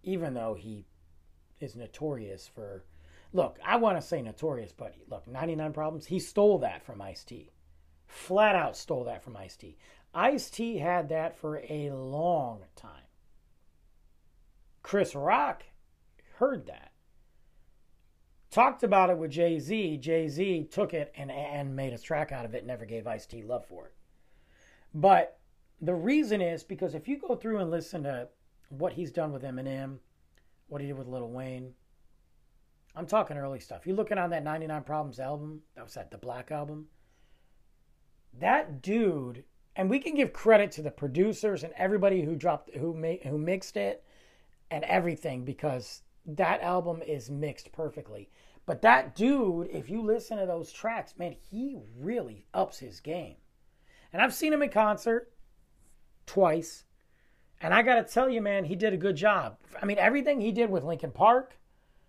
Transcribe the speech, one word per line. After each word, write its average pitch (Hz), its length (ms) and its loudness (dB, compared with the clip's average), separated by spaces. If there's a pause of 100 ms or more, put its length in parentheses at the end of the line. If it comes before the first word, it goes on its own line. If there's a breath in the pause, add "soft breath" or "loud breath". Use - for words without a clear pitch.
even 170 320 -4
though 113 220 -4
he 101 320 -12 (720)
is 107 160 -10
notorious 113 720 -8
for, 101 380 -14 (480 soft breath)
look, - 300 2
I 208 140 2
wanna 202 240 4
say 156 200 -4
notorious, 117 500 -6
but 104 240 -14 (140)
look, 104 180 -12
ninety-nine 156 460 -4
Problems, 156 340 -6
he 180 120 -2
stole 202 400 4
that 113 240 -4
from 104 180 -14
Ice-T. - 500 -16 (560)
Flat 202 480 4
out 156 220 0
stole 131 280 -6
that 117 180 -8
from 113 140 -16
Ice-T. 92 400 -18 (360 soft breath)
Ice-T 233 640 0
had 165 320 0
that 165 280 -2
for 151 320 -6
a 147 220 -6
long 135 720 -2 (140)
time. 78 280 -20 (1800)
Chris 196 320 0
Rock 202 500 2 (720)
heard 240 320 2
that. - 240 -20 (1600)
Talked 247 320 4
about 190 280 6
it 180 80 2
with 160 120 -4
Jay-Z. 165 680 0
Jay-Z 160 760 0
took 196 220 -2
it 147 220 -4
and, 139 140 -10
and 143 460 -6
made 135 180 -4
a 117 40 -10
track 147 340 -2
out 123 140 -8
of 110 100 -10
it, - 100 -8
never 117 200 -8
gave 107 200 -8
Ice-T 110 380 -8
love 120 220 -6
for 87 220 -16
it. - 60 -20 (1000 soft breath)
But 170 440 6 (440)
the 170 120 0
reason 214 480 2
is 170 220 -2
because 160 320 -6
if 156 120 -10
you 285 120 -4
go 254 160 -2
through 226 240 -2
and 175 100 -2
listen 165 340 -4
to 127 260 -6 (400)
what 147 240 -4
he's 156 180 -6
done 156 220 -2
with 131 100 -8
Eminem, 135 540 -8 (720)
what 147 120 -8
he 143 60 -6
did 139 100 -6
with 131 100 -10
Lil 123 220 -8
Wayne, 127 440 -10 (1200)
I'm 170 100 -8
talking 170 320 0
early 135 220 -6
stuff. - 260 -14
You're 190 100 -2
looking 208 220 0
on 175 140 0
that 156 120 -2
ninety-nine 156 400 -4
Problems 147 360 -6
album, 147 420 -8 (140)
that 123 80 -18
was 120 100 -18
that, - 160 -12
the - 80 -16
Black 123 340 -10
Album. 151 360 -8 (1500)
That 185 420 2
dude, 156 640 0 (320)
and 190 140 0
we 269 100 4
can 311 160 -4
give 269 180 4
credit 208 380 8
to 156 100 -10
the 147 80 -4
producers 180 760 0
and 160 140 -10
everybody 190 460 4
who 160 120 -2
dropped, 151 400 -2
who 165 180 -2
ma-, 165 360 -4
who 147 80 -2
mixed 180 400 -2
it 202 260 -2 (680 soft breath)
and 156 140 -4
everything, 165 600 0
because 135 560 -4 (240)
that 165 360 0
album 175 440 -2
is 135 240 -6
mixed 143 420 -8
perfectly. - 580 -10 (360 soft breath)
But - 160 -2
that 226 340 8
dude, 208 560 2
if 147 180 -8
you 220 120 -4
listen 220 380 -2
to 190 60 0
those 170 280 -4
tracks, - 440 -6
man, 175 180 -6 (160)
he 247 260 -6 (200)
really 135 560 -6
ups - 260 -2
his 107 200 -16
game. 160 360 -8 (760 soft breath)
And 196 100 0
I've 254 120 6
seen 311 180 0
him 294 100 4
in 285 80 2
concert 214 640 2 (920)
twice. 165 580 2 (800)
And 165 120 2
I 220 80 8
gotta 233 220 6
tell 262 260 4
you, 226 120 0
man, 202 240 2
he 165 100 -4
did 202 180 2
a 185 40 0
good 180 180 2
job. 160 420 2 (240)
I - 40 -4
mean, 202 120 0
everything 254 440 4
he 220 100 2
did 226 180 2
with 180 140 0
Linkin 160 280 -4
Park, 240 460 6 (520)